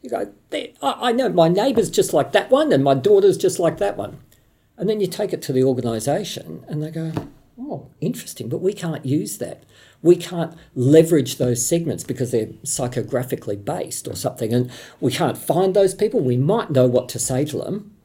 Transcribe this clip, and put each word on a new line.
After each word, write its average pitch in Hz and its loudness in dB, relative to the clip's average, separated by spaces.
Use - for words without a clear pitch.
You 254 -14
go, - -4
"They, - -8
I, 254 -2
I - 0
know 247 0
my 170 4
neighbour's 208 2
just - 0
like 151 2
that - 2
one 277 4
and 135 4
my 139 6
daughter's 196 6
just 185 0
like 160 0
that 202 -2
one." - -10
And 180 -4
then 214 -2
you 190 0
take 180 -4
it - -8
to 143 -6
the 131 4
organisation 127 -2
and 151 -4
they 156 -8
go, 160 -8
"Oh, 233 -12
interesting, 151 -8
but 147 -6
we 185 0
can't 170 -8
use 156 -2
that. - -12
We 170 8
can't 170 -6
leverage 147 6
those 123 0
segments 165 -2
because 127 -4
they're 110 0
psychographically 120 -4
based - -8
or - -10
something, - -4
and 123 0
we - 0
can't 147 0
find 185 0
those 196 4
people. 214 0
We 127 0
might 170 0
know 127 4
what - 0
to 113 -8
say 131 -2
to 117 -6
them - -8